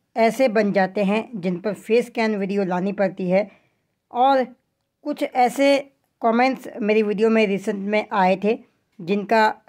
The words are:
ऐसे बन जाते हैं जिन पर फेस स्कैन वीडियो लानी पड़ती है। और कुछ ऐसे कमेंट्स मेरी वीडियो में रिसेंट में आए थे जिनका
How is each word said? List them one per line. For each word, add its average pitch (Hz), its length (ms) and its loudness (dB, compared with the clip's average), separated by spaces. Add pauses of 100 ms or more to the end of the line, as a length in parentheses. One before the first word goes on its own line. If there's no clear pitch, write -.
(160)
ऐसे 226 320 2
बन 214 240 0
जाते 190 320 0
हैं 214 320 -2
जिन 180 240 -4
पर 185 140 -4
फेस 226 320 0
स्कैन 220 300 -2
वीडियो 202 280 -2
लानी 180 300 -2
पड़ती 190 360 -2
है। 196 200 0 (640)
और 262 320 2 (600)
कुछ 294 180 -6
ऐसे 269 540 2 (440)
कमेंट्स 254 460 0 (140)
मेरी 214 220 2
वीडियो 208 260 0
में 220 180 4
रिसेंट 196 400 -4
में 214 240 -2
आए 190 320 2
थे 214 160 0 (400)
जिनका 208 480 0 (220)